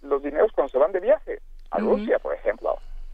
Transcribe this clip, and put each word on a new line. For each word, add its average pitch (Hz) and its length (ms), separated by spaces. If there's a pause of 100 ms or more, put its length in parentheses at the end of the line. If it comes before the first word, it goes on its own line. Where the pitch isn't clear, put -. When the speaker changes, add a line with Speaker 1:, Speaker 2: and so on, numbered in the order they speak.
Speaker 1:
los 139 200
dineros 151 300
cuando 143 180
se - 80
van 156 140
de 185 80
viaje - 400 (300)
a - 80
Speaker 2:
Ujú. 208 180
Speaker 1:
Rusia, 214 240
por 71 140
ejemplo. - 440 (360)